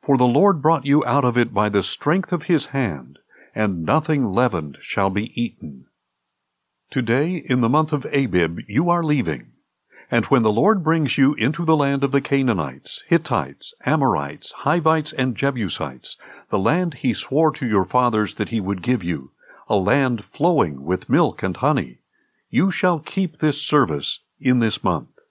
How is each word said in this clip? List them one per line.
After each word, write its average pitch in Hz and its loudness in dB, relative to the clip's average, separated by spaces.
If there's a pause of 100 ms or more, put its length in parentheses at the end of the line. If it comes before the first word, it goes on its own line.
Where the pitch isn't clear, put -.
For 139 2
the 127 4
Lord 160 4
brought 147 2
you 143 2
out 131 2
of 120 2
it 117 2
by 104 2
the 101 2
strength - -2
of 160 -4
his 156 2
hand, 73 -4 (340)
and 95 -2
nothing 147 0
leavened 95 0
shall 98 0
be 104 -4
eaten. 80 -8 (1040)
Today, 143 0
in 127 2
the 113 2
month 151 2
of 139 -4
Abib, 90 0
you 147 0
are 170 0
leaving. 131 -2 (580)
And 117 2
when 127 2
the 110 2
Lord 170 2
brings 160 0
you 135 2
into 131 -2
the 156 4
land 139 0
of 131 0
the - 2
Canaanites, 104 -2
Hittites, 110 -2 (100)
Amorites, 95 0
Hivites, 160 0
and 127 -2
Jebusites, 98 -6 (320)
the 107 -2
land 151 0
he 123 -2
swore 151 0
to - -6
your 101 2
fathers 113 0
that 104 -4
he 117 -2
would 95 -4
give 120 -2
you, 78 -4 (400)
a 110 2
land 120 0
flowing 113 0
with 90 -2
milk 151 0
and 92 -4
honey, 123 -2 (560)
you 190 2
shall 175 0
keep - -6
this 156 0
service 90 0 (200)
in 127 2
this 113 -2
month. 85 -2 (220)